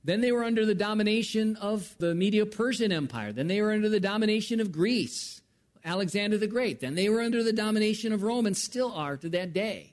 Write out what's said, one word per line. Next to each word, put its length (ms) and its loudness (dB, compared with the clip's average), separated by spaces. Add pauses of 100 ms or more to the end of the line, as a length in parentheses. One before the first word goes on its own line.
Then 160 0
they 100 2
were 140 2
under 200 2
the 80 4
domination 840 0
of 420 -4
the 160 0
Medo-Persian 760 2
Empire. 400 -4
Then 160 -2
they 120 0
were 120 2
under 160 2
the 100 2
domination 600 0
of 100 0
Greece, 720 -2 (420)
Alexander 540 0
the 80 0
Great. 320 -2
Then 160 -6
they 140 2
were 140 2
under 200 0
the 100 2
domination 600 2
of 100 0
Rome 240 2
and 100 0
still 360 -2
are 240 -4
to 140 -8
that 220 -2
day. 400 -4